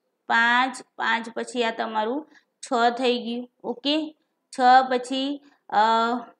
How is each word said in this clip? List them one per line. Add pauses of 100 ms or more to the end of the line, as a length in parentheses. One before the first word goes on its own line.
(280)
પાંચ, (140)
પાંચ
પછી
આ
તમારું (360)
છ (260)
થઈ
ગયું. (160)
ઓકે, (420)
છ (300)
પછી, (280)
અ, (600)